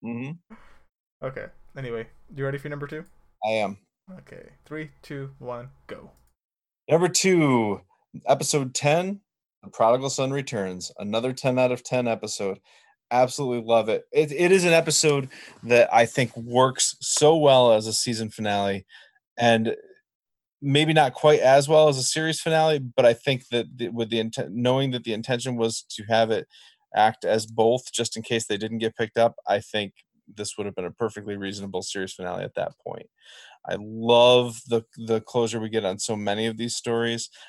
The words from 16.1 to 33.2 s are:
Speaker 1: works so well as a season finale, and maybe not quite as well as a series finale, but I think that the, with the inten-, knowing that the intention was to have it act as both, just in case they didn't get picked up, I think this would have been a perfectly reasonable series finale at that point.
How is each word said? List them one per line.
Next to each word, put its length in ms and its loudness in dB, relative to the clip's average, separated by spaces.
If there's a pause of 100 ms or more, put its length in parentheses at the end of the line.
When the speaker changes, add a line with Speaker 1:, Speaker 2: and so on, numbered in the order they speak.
Speaker 1:
works 640 0
so 340 4
well 380 6
as 140 2
a 60 -4
season 360 -4
finale, 560 -4 (500)
and 400 2 (840)
maybe 320 2
not 220 4
quite 240 4
as 280 6
well 200 6
as 100 2
a 60 -4
series 360 -4
finale, 380 2
but 280 -2
I 80 6
think 360 -4
that 300 -4
the, 100 -6
with 220 -6
the 120 0
inten-, 280 -8
knowing 400 0
that 140 -8
the 80 -4
intention 420 -6
was 260 -4 (140)
to 80 -12
have 260 2
it 180 -2 (480)
act 300 2
as 200 0
both, 460 0
just 240 -6
in 80 -8
case 240 -4
they 100 -4
didn't 220 -6
get 160 -4
picked 220 -6
up, 180 2 (100)
I 140 0
think 340 -6 (340)
this 300 -12
would 80 -8
have 100 -10
been 100 -6
a 60 -8
perfectly 460 -8
reasonable 440 -8
series 320 -8
finale 300 -8
at 120 -12
that 180 -6 (120)
point. 220 -12 (600)